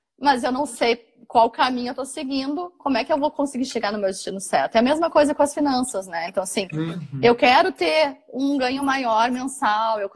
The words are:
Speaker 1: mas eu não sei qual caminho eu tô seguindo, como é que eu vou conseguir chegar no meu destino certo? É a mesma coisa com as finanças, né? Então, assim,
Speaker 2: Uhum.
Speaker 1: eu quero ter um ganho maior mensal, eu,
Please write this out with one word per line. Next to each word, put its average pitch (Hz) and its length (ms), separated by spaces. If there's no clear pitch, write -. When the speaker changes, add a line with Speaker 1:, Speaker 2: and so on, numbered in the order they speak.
Speaker 1:
mas 262 240
eu 254 80
não 269 140
sei 240 420
qual 233 220
caminho 254 420
eu 269 40
tô - 100
seguindo, 277 720
como 269 200
é 240 80
que 330 80
eu 302 60
vou 302 120
conseguir 269 340
chegar 214 260
no 214 80
meu 196 100
destino 196 320
certo? 139 340
É 226 40
a - 40
mesma 311 260
coisa 302 260
com 294 80
as 285 100
finanças, 254 540
né? 170 220
Então, 190 140
assim, 190 280
Speaker 2:
Uhum. 165 280
Speaker 1:
eu 240 140
quero 285 360
ter 311 460
um 277 240
ganho 262 260
maior 254 480
mensal, 226 680
eu, 196 160